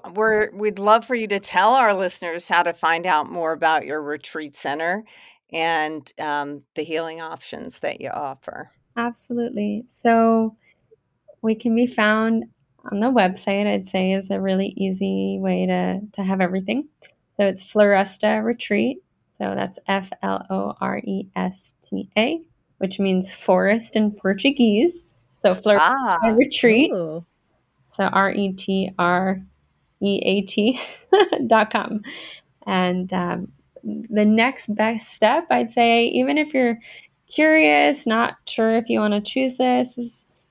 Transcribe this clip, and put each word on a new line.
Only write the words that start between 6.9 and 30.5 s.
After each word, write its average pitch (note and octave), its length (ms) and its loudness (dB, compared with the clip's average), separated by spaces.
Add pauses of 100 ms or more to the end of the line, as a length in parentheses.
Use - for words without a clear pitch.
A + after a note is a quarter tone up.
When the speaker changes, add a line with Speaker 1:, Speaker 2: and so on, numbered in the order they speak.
Speaker 1:
options D#3+ 580 -14
that - 220 -8
you B2+ 80 -10
offer. - 600 -12 (240)
Speaker 2:
Absolutely. A#3 920 -6
So A3+ 680 2 (840)
we A3 140 0
can A3+ 200 0
be A#3+ 120 4
found A3+ 580 2 (460)
on G3+ 80 -4
the A#3 120 2
website, G3+ 560 2
I'd G3+ 200 -2
say, F#3+ 240 0
is F#3+ 180 -2
a G3 120 -2
really F#3+ 360 -2
easy F#3+ 600 -2
way F#3 260 0
to, F#3 360 -2 (120)
to G3+ 100 -8
have F#3+ 180 0
everything. F#3+ 460 -2 (500)
So G3+ 100 2
it's F#3+ 160 -4
Floresta G#3 800 2
Retreat. A#3 580 -2 (360)
So G3 180 -4
that's G3 320 -6
F G3 240 -2 (100)
L G3 280 -4
O G3 300 -4
R G3 240 -4
E G3 220 -6 (100)
S F#3 460 -8
T G3 360 -10
A, C#4+ 220 0 (380)
which F#3+ 220 -4
means F#3 340 0
forest G3 600 0
in G#3+ 160 2
Portuguese. A3+ 920 0 (360)
So F#3 140 4
Floresta G3+ 400 4 (280)
Speaker 1:
Ah. A3+ 120 4
Speaker 2:
Retreat. B3 580 4
Speaker 3:
Ooh. E3+ 320 -6 (640)
Speaker 2:
So G3 140 -2
R G3 260 2
E G3 220 -2
T F#3+ 460 -4
R F#3 420 0 (600)
E G3 220 0
A G3 180 2
T G#3+ 380 -2 (340)